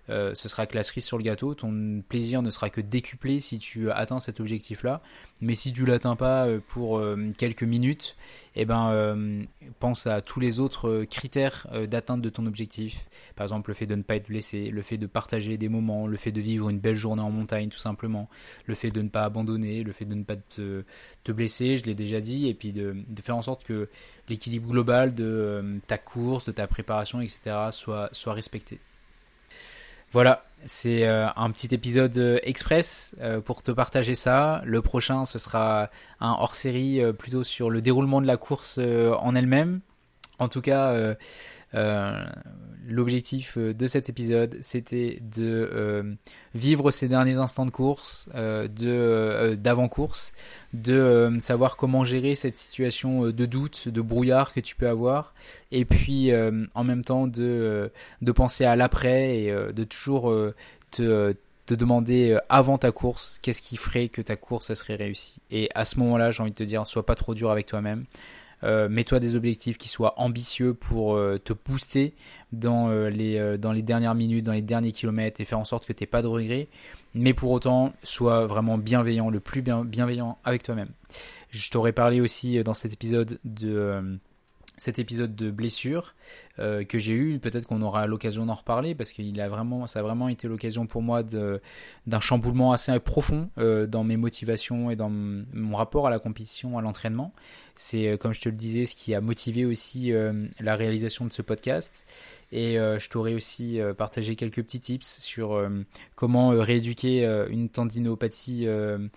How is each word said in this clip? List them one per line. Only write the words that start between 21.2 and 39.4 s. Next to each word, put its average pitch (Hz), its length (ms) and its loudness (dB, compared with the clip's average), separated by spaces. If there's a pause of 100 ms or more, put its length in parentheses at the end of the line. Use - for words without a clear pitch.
te 117 100 -6
blesser, 120 440 0
je 117 80 -4
l'ai 110 100 -4
déjà 107 260 -4
dit, 131 280 -2
et 113 60 -2
puis 104 180 -10
de, 101 240 -6 (100)
de 107 140 -12
faire 117 160 -4
en 117 60 -4
sorte 131 200 -6
que 107 280 -6 (400)
l'équilibre 117 400 -6
global 123 440 4
de, 113 100 -4
euh, 104 600 -2
ta 110 120 -4
course, 123 480 -4
de 110 60 -6
ta 104 140 -4
préparation, 107 540 -4
et 117 80 -6
cetera, 107 440 -6
soit, 104 400 -6
soit - 200 -6
respecté. - 480 -10 (1300)
Voilà, 127 360 8 (180)
c'est, 117 420 0
euh, 110 200 4 (100)
un 113 140 0
petit 120 240 -4
épisode, 123 420 2
euh, 120 260 4
express, - 800 0
euh, 110 220 -2
pour - 200 -6
te - 80 -4
partager 123 440 2
ça. 143 500 2
Le 113 160 2
prochain, 131 460 0
ce - 120 -6
sera 107 520 0 (300)
un 117 120 0
hors-série, 131 680 0
euh, 113 100 4
plutôt 123 320 -4
sur 120 240 -4
le 113 140 0
déroulement 135 400 6
de 135 40 2
la 123 120 4
course, - 400 -6
euh, 117 380 4
en 123 180 2
elle-même. 143 460 4 (580)